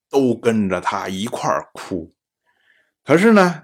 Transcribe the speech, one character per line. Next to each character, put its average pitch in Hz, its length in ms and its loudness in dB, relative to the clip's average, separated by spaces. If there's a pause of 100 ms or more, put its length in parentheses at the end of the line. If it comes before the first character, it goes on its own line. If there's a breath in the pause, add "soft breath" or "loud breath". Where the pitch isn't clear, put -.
都 135 240 0
跟 110 360 0
着 90 100 -2
他 95 300 -6
一 95 160 -8
块 - 240 -6
儿 139 240 -4
哭。 - 420 -12 (880)
可 143 140 4
是 220 160 4
呢， 175 300 4